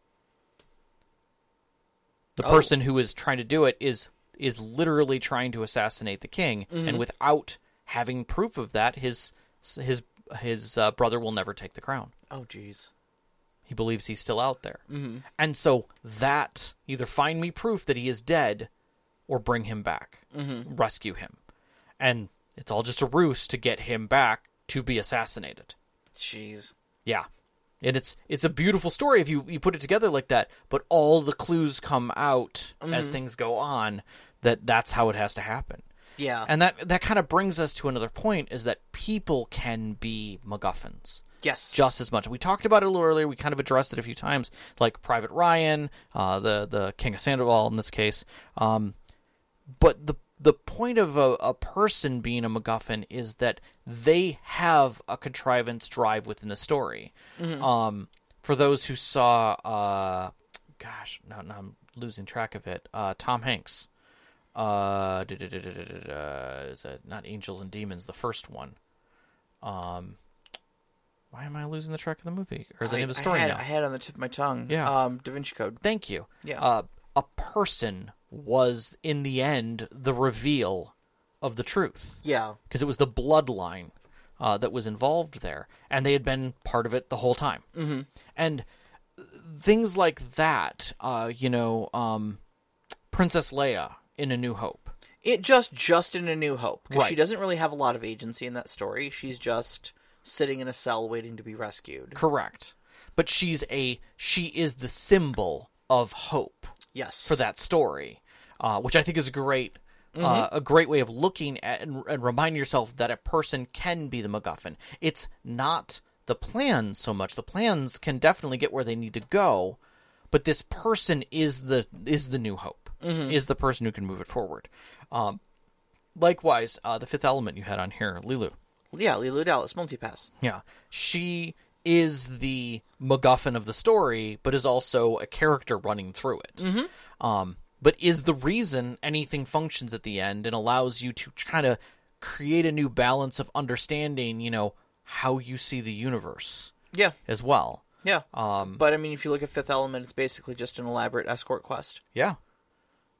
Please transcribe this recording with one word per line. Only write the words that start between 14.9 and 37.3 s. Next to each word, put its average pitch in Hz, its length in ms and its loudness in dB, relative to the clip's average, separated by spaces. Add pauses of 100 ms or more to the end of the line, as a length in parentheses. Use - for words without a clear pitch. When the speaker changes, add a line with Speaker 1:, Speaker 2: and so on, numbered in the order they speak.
Speaker 1:
And 151 200 0
so 131 300 4 (160)
that, 131 720 -2 (140)
either 127 180 -6
find 156 360 0
me 170 100 -4
proof 220 340 -2
that 127 120 2
he 120 100 -4
is 117 140 -2
dead, 117 480 2 (580)
or 131 120 0
bring 117 260 0
him 107 180 -6
back, - 360 -6 (160)
Speaker 2:
Mm-hmm. 135 400 -8
Speaker 1:
rescue 110 400 -2
him. - 220 -14 (600)
And 120 300 2 (260)
it's - 160 -12
all 110 120 2
just 120 180 -4
a 143 60 2
ruse 147 400 2
to - 100 -4
get 113 240 0
him 113 260 -4
back 123 420 4 (180)
to 131 160 -4
be 117 160 -2
assassinated. 113 760 -6 (420)
Speaker 2:
Jeez. 107 580 -10 (300)
Speaker 1:
Yeah. 107 220 -2 (560)
And 131 160 2
it's, - 180 -6 (120)
it's 147 160 -4
a 165 60 4
beautiful 175 400 2
story 269 320 6
if 139 80 0
you, 147 180 0
you 160 120 -6
put 180 160 2
it 143 60 -10
together 214 280 4
like 143 200 0
that, 120 200 4 (200)
but 139 200 0
all 156 320 8
the 139 120 0
clues 156 460 0
come 120 360 0
out 135 680 0
as 160 80 -8 (160)
Speaker 2:
Mm-hmm. 139 60 -6
Speaker 1:
things 131 240 -8
go 117 220 -2
on 110 440 -2 (400)
that 117 240 4
that's 117 260 4
how 117 180 4
it 101 60 0
has 104 200 -2
to 104 60 -8
happen. - 400 -6 (340)
Speaker 2:
Yeah. 123 320 -4
Speaker 1:
And 156 140 4
that, 175 260 2
that 180 140 2
kind 214 180 2
of 156 100 2
brings 175 300 2